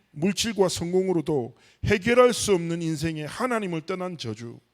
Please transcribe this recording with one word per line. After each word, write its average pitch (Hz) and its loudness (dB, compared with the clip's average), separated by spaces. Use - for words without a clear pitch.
물질과 190 0
성공으로도 170 0
해결할 240 6
수 - 0
없는 170 0
인생의 160 -4
하나님을 208 -4
떠난 185 -6
저주 117 -10